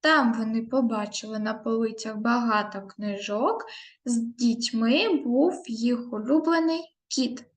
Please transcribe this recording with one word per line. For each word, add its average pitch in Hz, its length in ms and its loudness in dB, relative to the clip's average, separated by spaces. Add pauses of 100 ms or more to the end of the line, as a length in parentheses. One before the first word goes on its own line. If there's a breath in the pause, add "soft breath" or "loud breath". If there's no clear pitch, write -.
Там 285 320 4
вони 226 280 -2
побачили 220 760 -2
на 220 140 -2
полицях 226 640 -4
багато 220 640 0
книжок. 208 840 -4 (400 loud breath)
З 240 120 0
дітьми 240 1000 2
був 262 520 2
їх 233 460 -2
улюблений 320 680 2 (260)
кіт. 247 380 -2 (120)